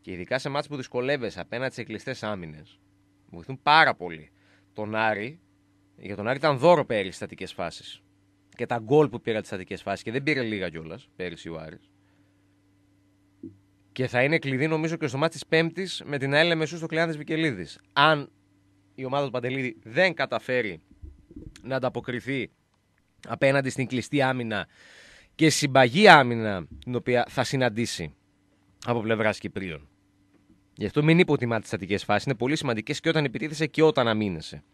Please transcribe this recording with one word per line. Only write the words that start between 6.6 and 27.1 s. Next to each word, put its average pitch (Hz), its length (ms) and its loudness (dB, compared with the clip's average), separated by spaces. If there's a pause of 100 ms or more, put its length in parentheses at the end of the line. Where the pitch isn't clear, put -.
πέρυσι 101 320 -4
στατικές 92 360 -12
φάσεις. - 500 -12 (540)
Και 120 100 -6
τα 120 120 -2
γκολ 139 300 4
που 117 120 -8
πήρε 110 180 -4
τις 95 100 -6
στατικές 92 340 -10
φάσεις, 98 200 -6
και - 80 -8
δεν 131 120 -4
πήρε 135 200 -2
λίγα 104 260 -4
κιόλας 80 480 -12
πέρυσι 87 320 -10
ο 82 100 -10
Άρης. 78 320 -18 (2000)
Και 127 140 -4
θα 123 160 2
είναι 147 160 2
κλειδί, 135 280 -2
νομίζω, 160 300 -2
και 160 100 -4
στο 135 120 -4
μάτς 160 140 0
της - 140 -14
Πέμπτης 165 580 -2
με 143 140 -6
την 139 160 -2
αέλ 165 220 4
Μεσού 160 200 -4
στο 165 100 -8
Κλεάνθης 160 300 -2
Βικελίδης. 147 640 -4 (120)
Αν 147 380 4 (640)
η 131 100 -10
ομάδα 139 200 -2
του 131 60 -4
Παντελίδη 127 520 -4
δεν 160 320 2
καταφέρει 120 680 -4 (840)
να 131 140 -6
ανταποκριθεί 123 720 -6 (800)
απέναντι 135 420 2
στην 127 160 -4
κλειστή 127 360 -2
άμυνα 120 440 -2 (680)
και 156 160 6
συμπαγή 139 580 6
άμυνα 113 580 8 (180)
την 123 100 -8
οποία 120 340 0